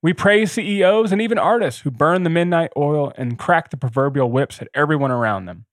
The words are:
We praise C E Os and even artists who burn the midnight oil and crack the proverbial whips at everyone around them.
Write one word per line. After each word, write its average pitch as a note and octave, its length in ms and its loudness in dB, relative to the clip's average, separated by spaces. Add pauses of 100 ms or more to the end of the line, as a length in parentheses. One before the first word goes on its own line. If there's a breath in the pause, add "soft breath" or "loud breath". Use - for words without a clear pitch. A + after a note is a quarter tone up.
We E3+ 80 0
praise G#3 400 2
C G3+ 280 -2
E - 20 4
Os G#3 300 2
and G3+ 100 0
even A3+ 160 0
artists F#3 420 0
who C#3+ 100 -4
burn D#3+ 340 2
the E3+ 40 0
midnight E3+ 480 0
oil D3 400 0
and A#2+ 220 -6
crack - 320 0
the C#3 80 -8
proverbial C3+ 520 0
whips C3 300 -2
at - 140 -12
everyone C#3+ 360 0
around A2 360 -2
them. F2 260 -16